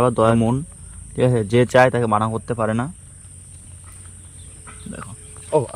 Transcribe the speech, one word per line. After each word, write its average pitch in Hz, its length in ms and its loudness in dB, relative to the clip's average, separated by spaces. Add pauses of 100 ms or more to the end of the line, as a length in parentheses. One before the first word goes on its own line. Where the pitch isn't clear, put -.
আবার 123 180 2
দয়া 113 240 4
মন, 117 120 0 (560)
ঠিক - 160 -2
আছে? 123 120 2 (120)
যে 120 100 4 (120)
চায় 127 200 6
তাকে 120 200 0
মানা 107 200 0
করতে 113 260 -6
পারে 110 200 -2
না। 123 60 -2 (2000)
দেখো, - 180 -16 (440)
ও, - 20 4 (180)